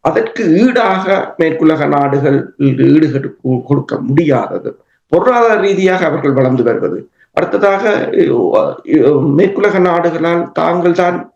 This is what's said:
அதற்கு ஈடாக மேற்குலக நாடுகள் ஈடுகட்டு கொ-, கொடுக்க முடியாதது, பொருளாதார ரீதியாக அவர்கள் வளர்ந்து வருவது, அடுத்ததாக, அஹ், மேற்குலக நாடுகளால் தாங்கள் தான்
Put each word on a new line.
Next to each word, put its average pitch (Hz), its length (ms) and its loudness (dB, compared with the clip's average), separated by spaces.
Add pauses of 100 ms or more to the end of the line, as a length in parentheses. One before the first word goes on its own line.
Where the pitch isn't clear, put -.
அதற்கு 220 380 -4 (120)
ஈடாக 196 520 2 (300)
மேற்குலக 156 500 0
நாடுகள் 139 500 0 (480)
ஈடுகட்டு 135 480 2
கொ-, 127 300 -4
கொடுக்க 135 380 -2
முடியாதது, 127 720 -2 (420)
பொருளாதார 233 480 2
ரீதியாக 185 460 0
அவர்கள் 139 260 -2
வளர்ந்து 127 300 0
வருவது, 101 360 -2 (380)
அடுத்ததாக, 202 480 0 (720)
அஹ், 139 760 0
மேற்குலக 190 480 0
நாடுகளால் 170 760 0
தாங்கள் 175 480 0
தான் 175 180 0 (180)